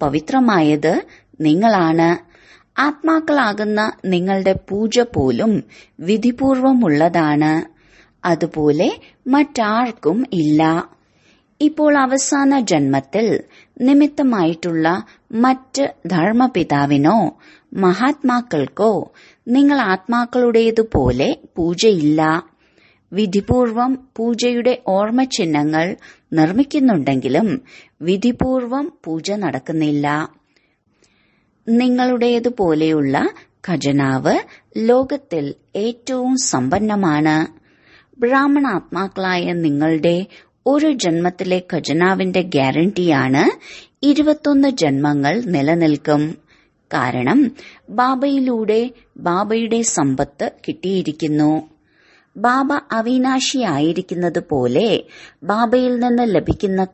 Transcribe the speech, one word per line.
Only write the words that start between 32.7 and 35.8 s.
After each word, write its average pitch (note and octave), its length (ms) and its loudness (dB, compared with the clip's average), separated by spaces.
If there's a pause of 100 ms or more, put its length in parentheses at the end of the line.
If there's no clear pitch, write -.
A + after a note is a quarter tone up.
ഖജനാവ് C#3 680 0 (380)
ലോകത്തിൽ A#3 800 -2 (220)
ഏറ്റവും B3 600 -4